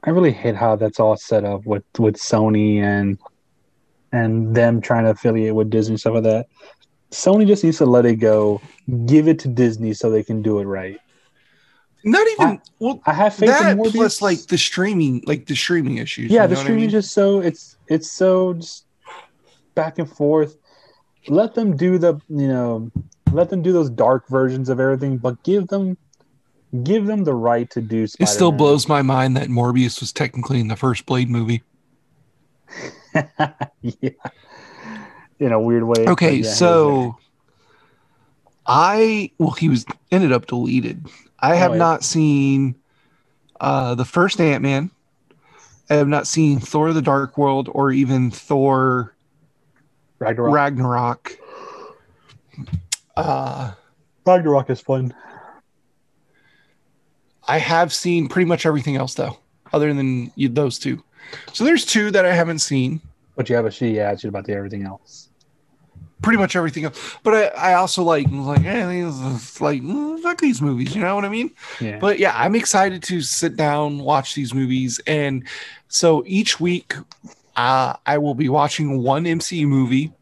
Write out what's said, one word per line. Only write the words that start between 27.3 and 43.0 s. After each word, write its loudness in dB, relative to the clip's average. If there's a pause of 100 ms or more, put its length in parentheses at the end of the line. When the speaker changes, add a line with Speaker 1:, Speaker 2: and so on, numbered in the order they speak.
Speaker 1:
right 0
to -6
do -2
Speaker 2:
It -4
still 0
Speaker 1:
Spider-Man. 2
Speaker 2:
blows 4
my 2
mind 2
that -4
Morbius 0
was -8
technically -4
in -2
the -6
first -2
Blade 0
movie. -2 (1500)
Speaker 1:
<laughs> 0 (580)
Yeah. -6 (1300)
In 0
a 2
weird 2
way, 2
Speaker 2:
Okay, -
Speaker 1:
but 2
yeah, 4
he 2
was -2
Speaker 2:
so 4
Speaker 1:
there. -4 (1500)
Speaker 2:
I, 2
well, 2
he 0
was, 0 (260)
ended 4
up 0
deleted. -4 (340)
I 4
have 4
Speaker 1:
Oh, -2
yeah. 0
Speaker 2:
not 2
seen, 2 (840)